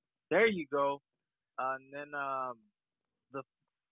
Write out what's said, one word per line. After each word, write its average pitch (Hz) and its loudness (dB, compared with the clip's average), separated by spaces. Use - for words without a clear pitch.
There 196 6
you 180 0
go. 143 2
Uh, 131 -2
and 135 -12
then, 147 -10
um, 135 -4
the 135 -6